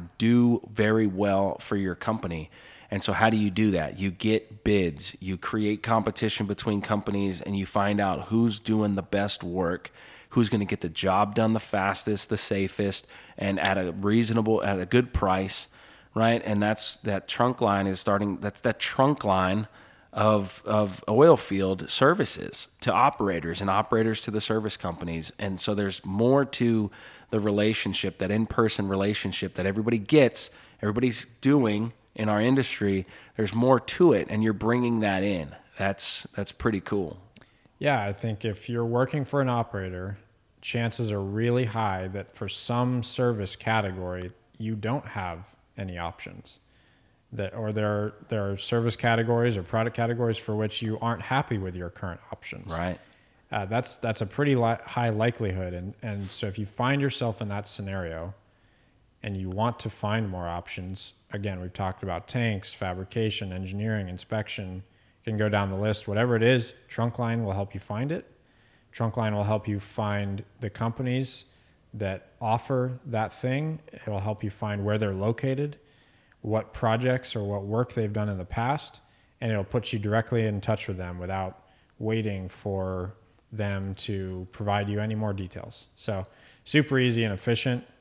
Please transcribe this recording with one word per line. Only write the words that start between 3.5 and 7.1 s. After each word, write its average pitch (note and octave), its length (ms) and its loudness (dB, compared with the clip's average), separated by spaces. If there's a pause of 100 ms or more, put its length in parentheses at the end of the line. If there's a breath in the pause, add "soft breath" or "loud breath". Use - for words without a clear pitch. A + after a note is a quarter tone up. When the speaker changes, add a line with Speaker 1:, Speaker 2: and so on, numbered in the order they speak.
Speaker 1:
do G#2 220 2
that? E2 260 -2
You G2 120 0
get G#2+ 540 -2
bids, F2+ 560 2
you F#2+ 160 -4
create G#2+ 460 -2
competition A2 640 0
between G2+ 340 0
companies, G2+ 640 -2